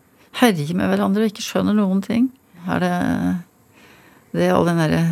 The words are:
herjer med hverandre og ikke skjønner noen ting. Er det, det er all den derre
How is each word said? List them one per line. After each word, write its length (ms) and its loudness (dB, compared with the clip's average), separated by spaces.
herjer 320 2
med 160 0
hverandre 320 0
og 80 0
ikke 160 -10
skjønner 320 0
noen 240 0
ting. 280 0
Er 120 0
det, 160 0
det 160 0
er 60 2
all 100 4
den 160 2
derre 300 0